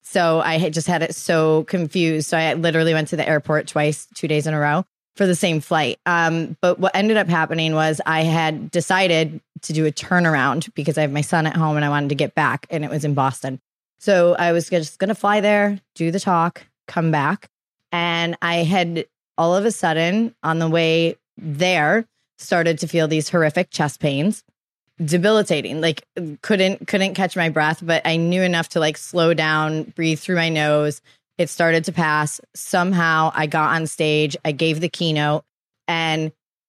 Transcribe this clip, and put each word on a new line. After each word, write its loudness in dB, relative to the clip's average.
So 2
I 0
had 0
just -4
had 0
it -4
so 2
confused. -2
So 0
I 0
literally 2
went 0
to -4
the -2
airport 0
twice, -2
two -8
days 0
in -2
a -2
row 0
for 2
the 2
same 0
flight. -2
Um, 0
but 2
what 0
ended 2
up 0
happening 0
was 0
I 0
had 0
decided 0
to -8
do 0
a 0
turnaround 0
because -2
I 2
have 0
my -2
son 0
at -2
home 0
and 0
I 0
wanted 0
to -2
get -2
back, 0
and -4
it -8
was -4
in 0
Boston. -2
So 4
I 0
was 0
just -4
gonna -2
fly 2
there, 2
do -2
the -4
talk, 0
come 0
back. 0
And 0
I 0
had 0
all 2
of 0
a 2
sudden 0
on 0
the 0
way 2
there 0
started 0
to -6
feel 2
these 0
horrific 0
chest -2
pains, -2
debilitating, 0
like, -2
couldn't, 0
couldn't 0
catch -2
my 0
breath, 0
but 0
I 2
knew 2
enough 0
to, -2
like, 0
slow 0
down, 0
breathe -4
through -4
my 2
nose. 0
It -2
started 2
to -6
pass. 0
Somehow 2
I 0
got 0
on -2
stage, 0
I -2
gave -2
the -2
keynote, -2
and -2